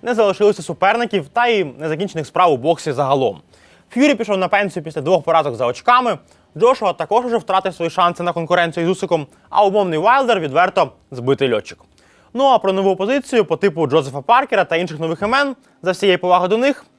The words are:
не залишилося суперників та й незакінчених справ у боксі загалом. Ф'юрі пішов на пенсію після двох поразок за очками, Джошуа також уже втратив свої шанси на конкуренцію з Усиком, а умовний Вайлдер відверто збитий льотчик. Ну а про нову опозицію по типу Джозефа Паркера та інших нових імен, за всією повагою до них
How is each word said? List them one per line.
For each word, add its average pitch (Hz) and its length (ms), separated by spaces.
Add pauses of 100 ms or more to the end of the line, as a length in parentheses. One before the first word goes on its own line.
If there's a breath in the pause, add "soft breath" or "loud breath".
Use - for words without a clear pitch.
не 233 120
залишилося 208 480
суперників 196 640
та 240 180
й 214 180 (140)
незакінчених 156 480
справ 175 260
у 135 40
боксі 147 360
загалом. 131 480 (500 soft breath)
Ф'юрі 277 240
пішов 202 240
на 180 100
пенсію 196 340
після 156 180
двох 156 240
поразок 156 300
за 120 120
очками, 240 520 (380 soft breath)
Джошуа 214 360
також 202 320
уже 233 120
втратив 190 380
свої 170 160
шанси 175 320
на 175 100
конкуренцію 170 540
з 180 40
Усиком, 175 360 (240 soft breath)
а 214 140
умовний 190 340
Вайлдер 233 420
відверто 156 500 (200)
збитий 131 440
льотчик. - 240 (560 soft breath)
Ну 254 100
а 262 140
про 196 140
нову 190 180
опозицію 220 540
по 156 120
типу 160 300
Джозефа 139 340
Паркера 262 440
та 170 120
інших 165 240
нових 165 220
імен, 269 340 (260 soft breath)
за 185 100
всією 180 260
повагою 180 300
до 214 80
них 262 300 (120)